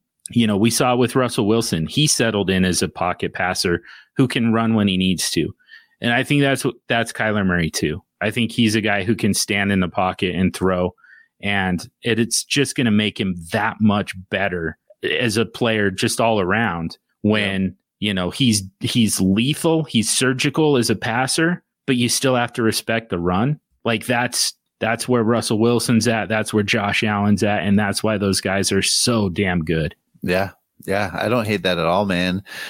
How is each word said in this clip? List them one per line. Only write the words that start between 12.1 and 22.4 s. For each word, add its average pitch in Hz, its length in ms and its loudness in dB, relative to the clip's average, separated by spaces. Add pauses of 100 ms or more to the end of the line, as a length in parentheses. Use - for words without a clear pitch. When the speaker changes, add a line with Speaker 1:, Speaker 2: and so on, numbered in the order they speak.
Speaker 1:
it's 117 260 -2
just - 320 -2
gonna 120 140 0
make 104 300 0
him 95 140 -2 (180)
that 110 280 -2
much 104 340 2 (160)
better 90 480 -4 (240)
as 98 340 0
a 113 100 2
player 107 440 0
just 113 300 -2
all 113 200 2
around 90 580 -2 (240)
when, 104 400 2
Speaker 2:
Yeah. 95 60 0 (400)
Speaker 1:
you 101 60 0
know, 90 160 -2
he's, 110 320 2 (180)
he's 113 400 0
lethal, 135 640 2
he's 117 260 0
surgical 135 640 0
as 117 140 2
a 107 60 0
passer, 135 640 -2 (240)
but 135 100 0
you 120 120 0
still 131 280 0
have 120 180 -2